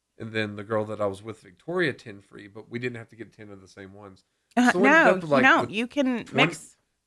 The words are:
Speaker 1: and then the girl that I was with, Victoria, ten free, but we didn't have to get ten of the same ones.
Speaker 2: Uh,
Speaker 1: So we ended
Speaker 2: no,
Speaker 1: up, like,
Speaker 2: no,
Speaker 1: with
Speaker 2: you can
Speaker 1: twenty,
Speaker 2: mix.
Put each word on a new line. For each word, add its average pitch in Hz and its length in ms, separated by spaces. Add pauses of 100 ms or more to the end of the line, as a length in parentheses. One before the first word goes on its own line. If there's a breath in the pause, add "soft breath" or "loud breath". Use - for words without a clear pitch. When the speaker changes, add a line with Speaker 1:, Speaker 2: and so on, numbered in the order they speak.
(180)
Speaker 1:
and 110 140
then 107 240
the 104 80
girl 107 220
that 104 140
I 104 60
was 98 160
with, 110 180
Victoria, 156 520
ten 104 280
free, 104 280
but 104 200
we 117 120
didn't 123 160
have 113 140
to 110 60
get 107 160
ten 107 180
of 98 100
the 95 80
same 98 260
ones. 98 300 (320)
Speaker 2:
Uh, 247 160
Speaker 1:
So 180 80
we 262 80
ended 311 160 (180)
Speaker 2:
no, 165 40
Speaker 1:
up, 151 40
like, 143 140
Speaker 2:
no, 285 180
Speaker 1:
with - 80
Speaker 2:
you 220 160
can 254 380
Speaker 1:
twenty, - 220
Speaker 2:
mix. - 300 (300)